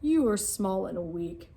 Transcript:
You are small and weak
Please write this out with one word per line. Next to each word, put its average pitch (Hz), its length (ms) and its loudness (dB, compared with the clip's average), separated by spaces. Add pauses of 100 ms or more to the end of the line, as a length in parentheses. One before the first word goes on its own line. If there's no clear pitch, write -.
You 302 280 4
are 208 80 4
small 190 500 -2
and 175 260 -6
weak 170 440 -8